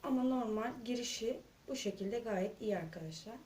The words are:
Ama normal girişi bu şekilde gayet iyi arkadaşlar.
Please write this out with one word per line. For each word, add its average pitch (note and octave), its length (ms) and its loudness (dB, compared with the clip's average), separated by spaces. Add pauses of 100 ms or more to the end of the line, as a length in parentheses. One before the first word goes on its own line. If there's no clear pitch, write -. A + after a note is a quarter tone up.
Ama C4 200 2
normal A#3+ 500 2 (120)
girişi A#3+ 560 0 (280)
bu C4+ 80 0
şekilde G3+ 420 0
gayet G#3+ 420 0
iyi G#3 180 2
arkadaşlar. D#3+ 680 -6